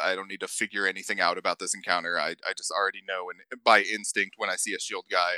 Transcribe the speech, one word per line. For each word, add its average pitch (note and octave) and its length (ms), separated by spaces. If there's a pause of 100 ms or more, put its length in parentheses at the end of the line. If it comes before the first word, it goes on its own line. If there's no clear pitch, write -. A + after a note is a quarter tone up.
I F#2 140
don't G2 140
need G2 100
to F#2 80
figure G2+ 400
anything F#2+ 320
out F2 180
about F2+ 220
this F#2 160
encounter. F2 440
I, D#2 120 (160)
I F#2+ 100
just - 140
already G2 360
know, F#2 220
and F2+ 120 (220)
by G#2+ 200
instinct, G#2 540
when G#2+ 120
I F#2 60
see G2+ 180
a F#2 60
shield G2 320
guy, F2+ 260